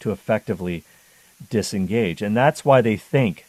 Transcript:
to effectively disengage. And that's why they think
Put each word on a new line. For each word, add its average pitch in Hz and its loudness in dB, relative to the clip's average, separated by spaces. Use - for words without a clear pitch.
to 113 -4
effectively 92 -4
disengage. 98 -2
And 107 -2
that's 135 2
why 135 6
they 110 0
think 120 -2